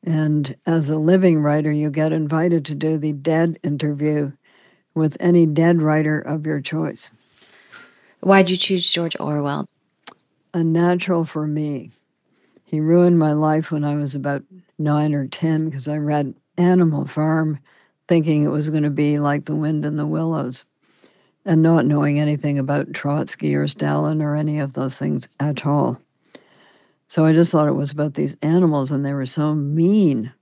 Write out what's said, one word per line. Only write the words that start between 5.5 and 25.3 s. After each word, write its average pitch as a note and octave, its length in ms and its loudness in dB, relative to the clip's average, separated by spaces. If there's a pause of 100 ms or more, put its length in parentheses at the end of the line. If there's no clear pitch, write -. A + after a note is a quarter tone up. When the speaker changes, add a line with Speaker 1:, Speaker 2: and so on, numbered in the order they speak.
Speaker 1:
writer D3+ 380 0
of D3+ 260 -6
your D3+ 160 -2
choice. - 520 -6 (1040)
Speaker 2:
Why'd F#3+ 320 4
you F#3 60 0
choose F3+ 340 0
George E3+ 300 -4
Orwell? D3 480 -4 (840)
Speaker 1:
A E3+ 120 -2
natural E3+ 600 0
for D3+ 220 -6
me. D3 460 -6 (720)
He D#3 160 -4
ruined F3 400 6
my D3+ 120 2
life D#3 380 0
when D3+ 140 -2
I D3 100 -2
was D3 220 -4
about C#3 260 -4 (380)
nine D3+ 340 0
or C#3 140 -4
ten'cause D#3 580 -2
I D3+ 120 -4
read D3 360 -2 (220)
Animal F3 500 2
Farm D#3 540 -2 (480)
thinking D#3 340 2
it D3 60 2
was D3+ 200 -2
gonna D3+ 220 0
be D3 300 0
like D3 240 -2
The D3+ 100 -6
Wind D3+ 320 -2
in D3+ 80 -4
the D3 140 -4
Willows D#3 560 -4 (800)
and D#3+ 180 4
not D#3+ 240 4
knowing D3 340 2
anything D3 380 -2
about C#3 340 -4
Trotsky C#3+ 640 -4
or D3 120 0
Stalin D3+ 540 -2
or D3 140 -2
any D3+ 240 -2
of C#3 160 -6
those C3 240 -6
things C#3+ 300 -4 (120)